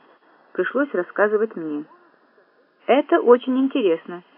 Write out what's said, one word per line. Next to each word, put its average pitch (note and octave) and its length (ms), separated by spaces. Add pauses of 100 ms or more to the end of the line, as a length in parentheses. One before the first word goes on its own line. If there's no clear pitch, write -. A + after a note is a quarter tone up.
(520)
Пришлось B3+ 400
рассказывать G#3 640
мне. D3+ 280 (1000)
"Это C#4+ 340
очень B3 380
интересно", F#3+ 640 (160)